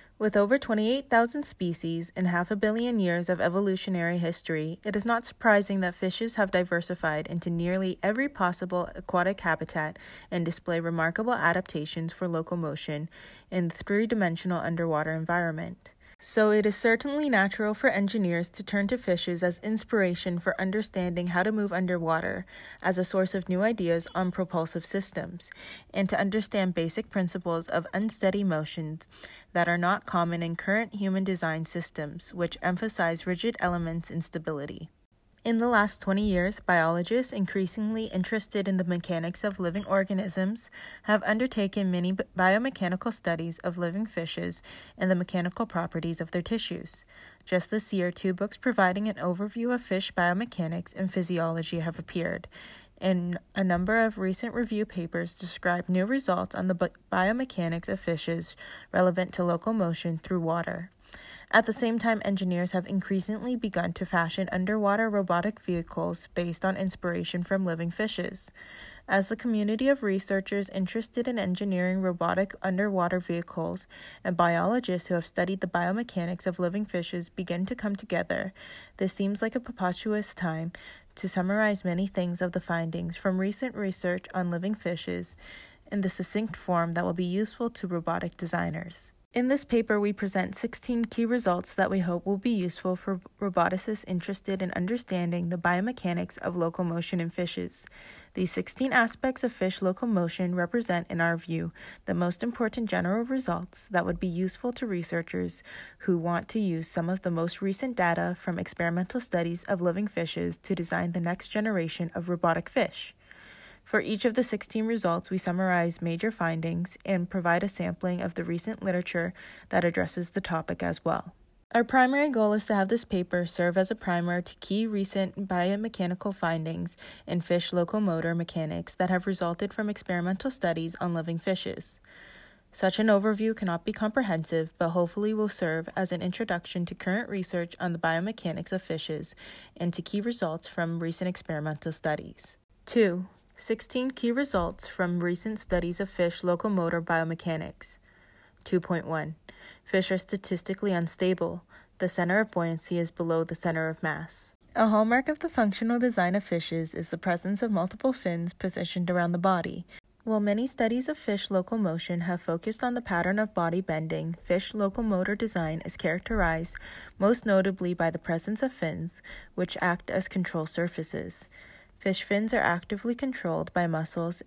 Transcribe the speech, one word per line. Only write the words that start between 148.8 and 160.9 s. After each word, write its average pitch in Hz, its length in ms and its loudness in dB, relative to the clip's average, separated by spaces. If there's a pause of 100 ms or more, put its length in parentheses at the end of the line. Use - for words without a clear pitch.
point 170 260 -2
one, 156 300 -4 (480)
fish 190 260 2
are 185 80 2
statistically 190 720 -2
unstable. 175 720 0 (360)
The 185 100 0
center 185 320 2
of 214 100 0
buoyancy 170 480 0
is 165 120 0
below 165 340 2
the 165 100 -6
center 160 340 0
of 160 140 -6
mass. 156 520 -6 (200)
A 220 140 6
hallmark 220 400 6
of 302 120 0
the - 100 -2
functional 226 480 2
design 208 360 4
of 202 80 2
fishes 165 520 -2
is 165 160 -4
the 165 80 -4
presence 185 440 -2
of 233 80 2
multiple 196 440 2
fins 170 380 -2
positioned 180 580 -2
around 175 220 2
the 175 60 0
body. 175 460 0 (400)
While 220 160 2
many 208 260 2
studies 247 420 0